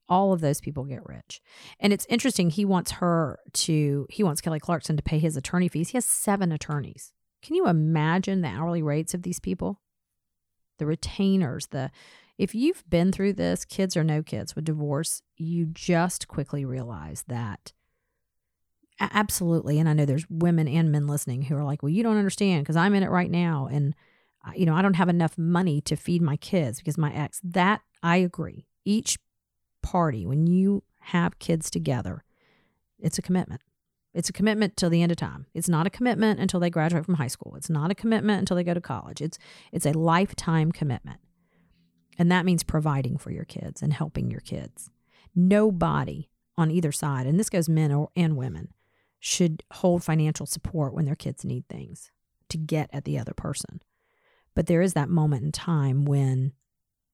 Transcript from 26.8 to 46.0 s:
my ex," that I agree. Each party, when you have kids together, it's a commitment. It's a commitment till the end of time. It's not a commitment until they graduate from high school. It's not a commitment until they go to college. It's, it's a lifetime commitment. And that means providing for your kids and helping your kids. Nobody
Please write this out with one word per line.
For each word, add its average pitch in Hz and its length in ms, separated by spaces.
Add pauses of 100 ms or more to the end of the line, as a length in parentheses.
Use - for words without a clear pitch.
my 151 140
ex," - 320
that 185 380 (200)
I 170 140
agree. 175 500 (180)
Each - 340 (640)
party, 147 440
when 147 200
you 190 380 (160)
have 175 380
kids 165 320
together, 135 540 (760)
it's - 200
a 185 40
commitment. - 380 (540)
It's 170 140
a 180 40
commitment 214 440
till 175 140
the 170 120
end 175 100
of 165 60
time. 131 360
It's 170 140
not 165 180
a 196 40
commitment 226 500
until 185 200
they 175 100
graduate 165 340
from 185 100
high 139 140
school. - 280
It's - 140
not 147 200
a 202 40
commitment 214 460
until 185 160
they 175 80
go 170 100
to 175 60
college. - 400
It's, 156 180 (340)
it's - 140
a 143 60
lifetime 165 800
commitment. 135 480 (1000)
And 175 120
that 180 140
means 175 180
providing 143 540
for - 140
your - 160
kids - 360
and 151 100
helping - 380
your - 120
kids. - 480 (440)
Nobody 175 920 (300)